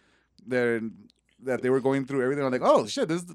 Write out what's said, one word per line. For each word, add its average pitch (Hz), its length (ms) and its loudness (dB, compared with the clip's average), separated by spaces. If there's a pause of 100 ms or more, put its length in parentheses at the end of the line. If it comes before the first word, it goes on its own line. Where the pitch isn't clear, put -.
(460)
There, 120 340 0 (640)
that 127 180 -2
they 127 80 0
were 131 120 4
going 135 260 0
through 135 160 -2
everything. 143 220 0
I'm 131 60 0
like, 127 140 0
"Oh 202 220 4
shit, 214 220 -2
this 175 160 -4 (100)